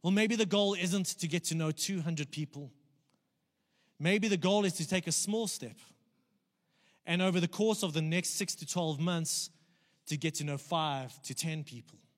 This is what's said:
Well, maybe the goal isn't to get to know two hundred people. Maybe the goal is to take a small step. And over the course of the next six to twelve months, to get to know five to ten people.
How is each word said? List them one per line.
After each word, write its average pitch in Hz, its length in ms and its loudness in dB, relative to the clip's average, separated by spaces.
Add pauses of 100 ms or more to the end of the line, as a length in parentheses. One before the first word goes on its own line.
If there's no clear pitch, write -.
Well, 175 100 0
maybe 214 240 4
the 220 100 4
goal 202 280 4
isn't 185 320 0 (140)
to 165 80 -2
get 165 180 -2
to 160 100 -2
know 156 160 0
two 185 300 -2
hundred 151 300 -4
people. 143 420 -8 (1200)
Maybe 190 300 2
the 202 80 4
goal 196 300 4
is 185 80 2
to 156 120 -4
take 185 220 0
a 156 60 -2
small 214 340 0
step. - 320 -8 (1300)
And 170 160 2
over 185 180 4
the 170 80 2
course 208 340 2
of 170 120 0
the 160 80 2
next 165 300 0
six - 240 -4
to 160 100 -14
twelve 160 340 -2
months, 165 520 -2 (560)
to 151 100 -2
get 151 180 -2
to 147 80 -4
know 147 140 -2
five 143 680 -2
to 135 100 -8
ten 156 300 -4
people. - 360 -16 (180)